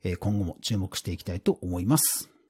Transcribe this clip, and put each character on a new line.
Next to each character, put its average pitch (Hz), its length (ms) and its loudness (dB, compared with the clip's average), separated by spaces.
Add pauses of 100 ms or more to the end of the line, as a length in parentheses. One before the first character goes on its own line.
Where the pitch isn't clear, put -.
え 95 80 2
ー、 87 60 -2
今 104 200 2
後 101 60 2
も 85 160 -4
注 - 160 -2
目 92 200 -2
し - 40 -4
て - 100 -6
い 85 60 -2
き - 60 -14
た 87 120 -4
い - 60 -4
と - 220 2
思 87 180 -2
い 87 60 -2
ま 143 100 6
す。 - 320 0 (220)